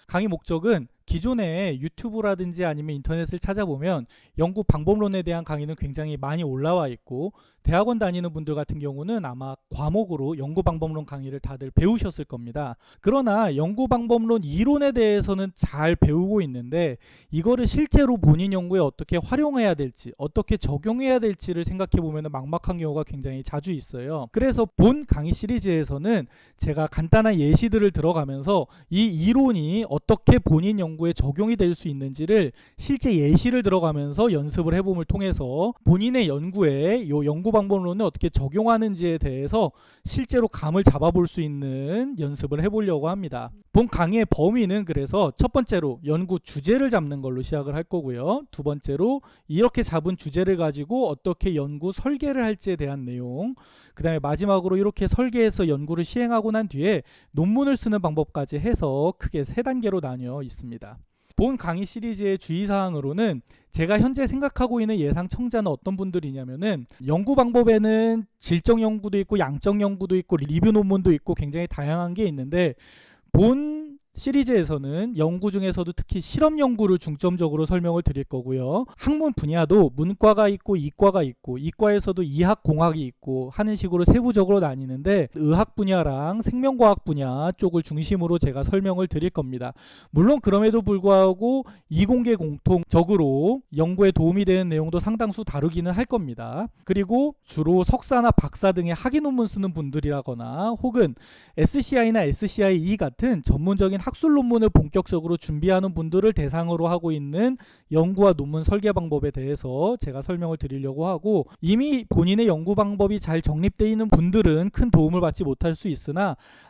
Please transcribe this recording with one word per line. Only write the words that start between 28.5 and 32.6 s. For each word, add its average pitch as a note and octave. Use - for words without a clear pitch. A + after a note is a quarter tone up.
이 G3+
이론이 G#3
어떻게 G#3+
본인 F#3
연구에 D#3+
적용이 F3+
될 F#3
수 -
있는지를 C#3+